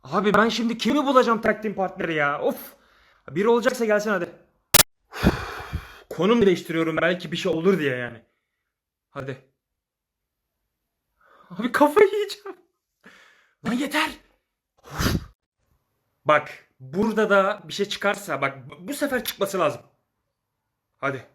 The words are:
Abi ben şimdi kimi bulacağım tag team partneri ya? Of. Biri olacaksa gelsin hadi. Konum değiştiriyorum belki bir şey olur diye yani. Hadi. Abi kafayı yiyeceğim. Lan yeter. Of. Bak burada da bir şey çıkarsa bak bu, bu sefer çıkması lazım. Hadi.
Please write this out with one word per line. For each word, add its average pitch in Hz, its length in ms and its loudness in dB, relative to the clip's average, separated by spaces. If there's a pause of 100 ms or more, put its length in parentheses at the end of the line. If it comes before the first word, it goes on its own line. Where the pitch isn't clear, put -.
Abi 190 300 2
ben 214 140 6
şimdi 226 300 -2
kimi 269 280 2
bulacağım 233 340 4
tag 214 220 0
team 214 120 -6
partneri 185 400 -4
ya? 147 260 0
Of. - 340 -4 (560)
Biri 190 180 0
olacaksa 233 360 2
gelsin 208 260 0
hadi. 180 200 -2 (1800)
Konum 208 360 4
değiştiriyorum 165 500 0
belki 170 360 -2
bir 170 40 -6
şey 175 160 -2
olur 170 260 2
diye 135 180 -2
yani. 117 260 -10 (880)
Hadi. 135 420 -12 (2000)
Abi 214 220 -4
kafayı 294 400 6
yiyeceğim. 403 460 -6 (1080)
Lan 214 60 -2
yeter. 294 380 -2 (720)
Of. - 340 -4 (1080)
Bak - 420 0 (140)
burada 196 500 0
da 202 380 2
bir - 40 -12
şey 202 160 -4
çıkarsa 196 520 -4
bak 135 300 -6
bu, 175 180 -16
bu 285 60 -8
sefer 262 300 -4
çıkması 190 340 -4
lazım. - 240 -2 (1160)
Hadi. 131 360 -6